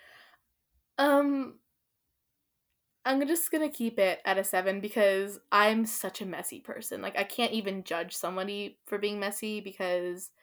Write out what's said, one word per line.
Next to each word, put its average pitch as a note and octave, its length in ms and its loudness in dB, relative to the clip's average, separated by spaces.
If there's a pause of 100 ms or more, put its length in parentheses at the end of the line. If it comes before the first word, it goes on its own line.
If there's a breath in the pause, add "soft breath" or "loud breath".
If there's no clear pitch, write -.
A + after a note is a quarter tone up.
(960 soft breath)
Um, C#4 580 4 (1500)
I'm C4+ 220 2
just E4 240 0
gonna D4+ 180 0
keep A#3 300 -2
it F#3 240 2
at F#3+ 140 2
a F#3+ 60 2
seven F#3+ 360 0
because G3+ 600 2 (120)
I'm A3 340 6
such - 360 -4
a G3+ 40 -6
messy F3 360 -8
person. - 400 -8
Like, G3 160 -4
I - 80 2
can't - 260 0
even G3 320 -2
judge E3+ 320 -4
somebody G3 680 -6
for G#3 120 -4
being G#3 220 -2
messy G#3 400 -4
because, F3+ 720 -2 (140)